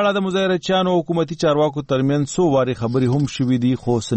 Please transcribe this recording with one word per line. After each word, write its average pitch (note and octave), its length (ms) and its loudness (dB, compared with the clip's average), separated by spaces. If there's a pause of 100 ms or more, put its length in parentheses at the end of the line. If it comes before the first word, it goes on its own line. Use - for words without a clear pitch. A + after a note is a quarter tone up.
اړه G3+ 120 0
د G3 140 2
مظاهره F#3 300 0
چیانو F#3 340 0
او F3 100 2
حکومتي E3 340 -2
چارواکو D3 560 0
ترمنځ C#3 320 0 (120)
څو F3+ 80 2 (100)
وارې B2+ 280 0
خبرې B2 340 0
هم C#3+ 100 0 (100)
شوې B2+ 220 0
دي، B2 180 0
خو A#2+ 240 -2
څه - 180 -6